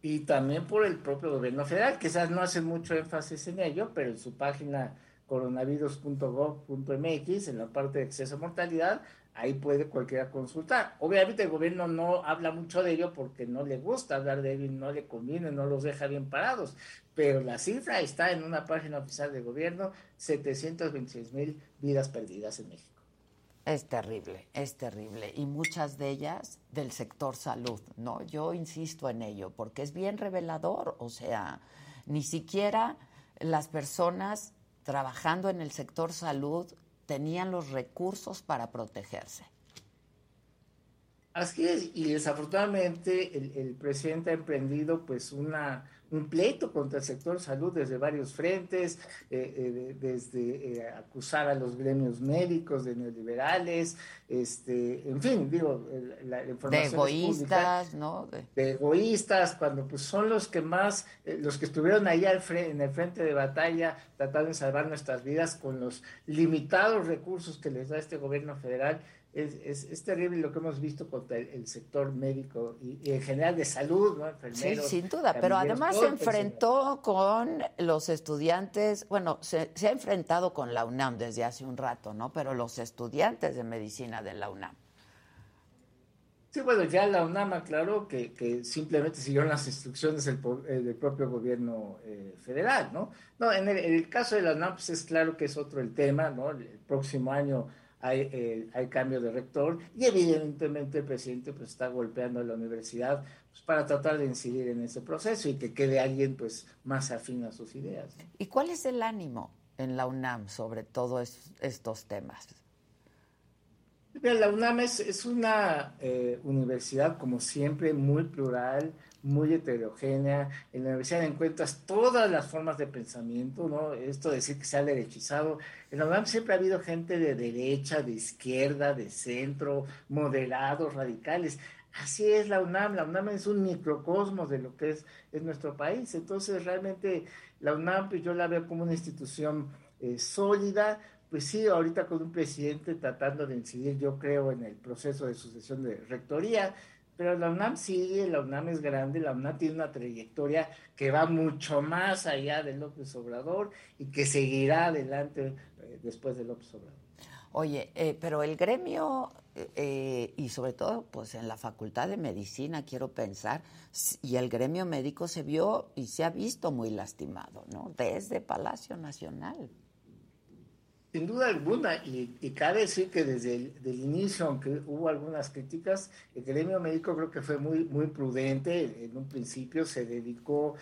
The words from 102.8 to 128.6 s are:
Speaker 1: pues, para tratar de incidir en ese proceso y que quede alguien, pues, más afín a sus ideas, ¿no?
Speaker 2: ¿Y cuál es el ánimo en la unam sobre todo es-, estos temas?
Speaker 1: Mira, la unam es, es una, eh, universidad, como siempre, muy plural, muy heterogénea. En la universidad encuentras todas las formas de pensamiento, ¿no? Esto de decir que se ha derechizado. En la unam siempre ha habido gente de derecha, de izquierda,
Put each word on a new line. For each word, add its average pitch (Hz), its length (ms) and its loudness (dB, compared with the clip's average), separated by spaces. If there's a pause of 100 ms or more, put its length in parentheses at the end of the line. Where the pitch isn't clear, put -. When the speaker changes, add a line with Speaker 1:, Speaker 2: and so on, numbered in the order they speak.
Speaker 1:
pues, - 120 -20
para 156 220 2
tratar 143 320 2
de 147 80 2
incidir 123 440 -2
en 120 140 -2
ese 120 200 -6
proceso 160 480 -2
y 135 40 0
que 135 200 -6
quede 135 260 4
alguien, 135 340 2
pues, 117 320 -8 (160)
más 135 280 -2
afín 123 340 -6
a 107 80 -8
sus 110 220 -14
ideas, 131 420 -10
¿no? - 80 -20 (140)
Speaker 2:
¿Y 196 80 -4
cuál 277 240 2
es 320 160 -4
el 247 160 0
ánimo 180 500 -6 (240)
en 127 220 -2
la 127 80 2
unam 127 420 -4
sobre 113 340 -6
todo 123 380 -2
es-, - 400 -10
estos 113 460 -6
temas? - 420 -10 (1700)
Speaker 1:
Mira, 240 200 4
la 214 140 6
unam 233 320 4
es, 240 180 2
es 202 280 -4
una, 214 720 2
eh, 123 420 0
universidad, 135 760 2
como 127 200 0
siempre, 151 540 2
muy 143 320 4
plural, 135 680 0 (300)
muy 147 300 4
heterogénea. 139 960 0 (240)
En 127 100 -4
la 131 80 0
universidad 131 320 0
encuentras 156 640 0
todas 226 420 6
las 156 180 2
formas 160 320 -2
de 143 100 0
pensamiento, 123 800 -4
¿no? 151 240 -2
Esto 135 380 -2
de 139 60 2
decir 139 220 -2
que 139 60 -12
se - 120 -2
ha 143 60 6
derechizado. 143 760 0 (340)
En 139 80 -2
la 156 60 4
unam 196 200 4
siempre 226 280 2
ha - 20 6
habido 185 240 4
gente 170 400 -2
de 147 160 4
derecha, 135 640 0
de 120 100 -2
izquierda, 135 800 0